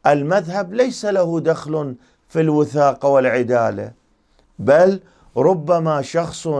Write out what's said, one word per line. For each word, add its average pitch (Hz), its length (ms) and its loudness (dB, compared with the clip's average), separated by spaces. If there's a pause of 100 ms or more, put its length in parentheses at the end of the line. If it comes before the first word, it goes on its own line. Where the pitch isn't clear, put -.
المذهب 175 680 -2
ليس 247 320 -2
له 180 340 -2
دخل 151 560 -4 (320)
في 160 140 -2
الوثاقة 147 680 2
والعدالة، 117 840 0 (680)
بل 175 400 4 (380)
ربما 160 640 0
شخص 165 460 -6 (120)